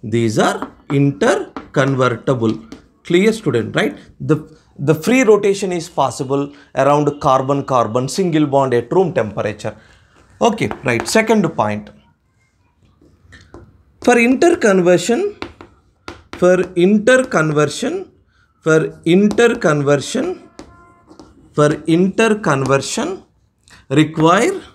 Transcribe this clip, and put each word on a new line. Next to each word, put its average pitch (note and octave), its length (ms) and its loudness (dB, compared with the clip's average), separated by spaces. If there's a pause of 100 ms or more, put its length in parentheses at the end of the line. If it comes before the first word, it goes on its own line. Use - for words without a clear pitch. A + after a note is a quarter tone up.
These A2+ 360 -2
are - 320 -2 (180)
interconvertible. C3+ 1900 -2 (280)
Clear, F#3+ 300 2
student, A#2 420 -4
right? G#3+ 220 -4 (220)
The D3 380 -4 (200)
the C#3+ 180 0
free B3+ 280 2
rotation G3+ 480 2
is E3+ 180 -6
possible C#3 640 -4 (220)
around D3 440 2
carbon-carbon C3 880 0
single D#3 400 -2
bond C3+ 260 0
at A#2+ 180 -2
room F3 220 0
temperature. G#2+ 600 -6 (680)
Okay, G#3 280 0 (140)
right. A#2 240 -2
Second A3 480 0
point. G#2+ 340 -4 (2000)
For A#3+ 140 4
interconversion, A#3+ 1200 2 (1000)
for F3+ 200 2 (280)
interconversion, G#3+ 1200 0 (520)
for D#3+ 180 2 (260)
interconversion, G3+ 1400 0 (1040)
for D3 160 2 (280)
interconversion F#3+ 1300 0 (680)
require D#3+ 680 2 (160)